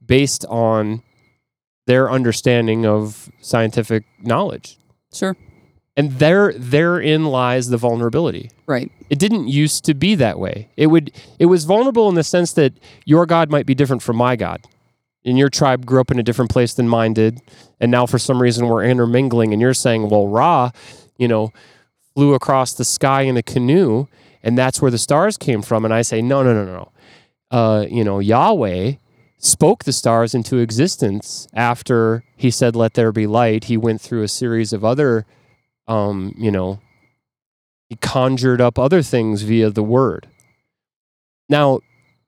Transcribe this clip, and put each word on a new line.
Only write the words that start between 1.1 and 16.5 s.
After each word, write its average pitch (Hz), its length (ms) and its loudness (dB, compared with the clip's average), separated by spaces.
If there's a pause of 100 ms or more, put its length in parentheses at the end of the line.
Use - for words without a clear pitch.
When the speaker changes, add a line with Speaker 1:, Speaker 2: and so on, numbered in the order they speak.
Speaker 1:
their 127 220 4
understanding 117 760 0
of 107 440 -2 (120)
scientific 113 640 -2 (160)
knowledge. 147 560 -6 (360)
Speaker 2:
Sure. - 220 -6 (600)
Speaker 1:
And 143 160 -2
there, 170 400 2
therein 156 720 0
lies 127 440 -2
the 120 80 0
vulnerability. 120 760 -2 (140)
Speaker 2:
Right. 131 260 -6 (180)
Speaker 1:
It 147 100 -2
didn't 196 280 0
used 143 380 0
to 156 80 2
be 180 220 0
that 107 240 0
way. 95 360 -8
It 156 120 2
would, 156 240 2 (280)
it 170 60 4
was 170 200 4
vulnerable 220 440 2
in 180 60 0
the 160 80 0
sense 180 300 -2
that 143 200 2 (320)
your 165 200 4
God 165 240 0
might 147 160 0
be 135 100 0
different 131 260 0
from 117 160 -4
my 123 180 2
God. 87 260 -6 (640)
And 127 160 0
your 139 100 4
tribe 127 360 0
grew 131 140 2
up 127 120 0
in 123 80 -2
a 113 40 -2
different 120 280 -2